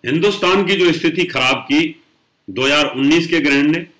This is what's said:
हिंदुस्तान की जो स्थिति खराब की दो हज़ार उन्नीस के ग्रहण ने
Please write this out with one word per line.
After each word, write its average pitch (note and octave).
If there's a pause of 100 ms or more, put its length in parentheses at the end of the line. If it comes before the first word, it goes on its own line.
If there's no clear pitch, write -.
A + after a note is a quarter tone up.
हिंदुस्तान F#3
की F#3+
जो F3
स्थिति E3
खराब C3
की D3 (680)
दो C3+
हज़ार D3
उन्नीस D#3
के E3
ग्रहण C#3+
ने E3+ (140)